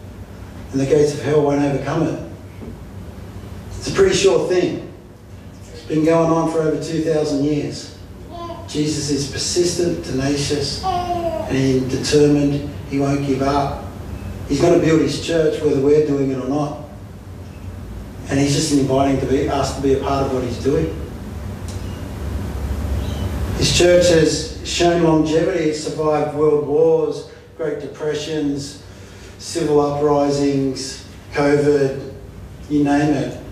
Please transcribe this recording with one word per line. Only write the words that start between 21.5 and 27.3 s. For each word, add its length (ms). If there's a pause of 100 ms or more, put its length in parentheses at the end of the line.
His 180
church 320
has 560
shown 380
longevity. 640
It's 200
survived 500
world 320
wars, 640 (300)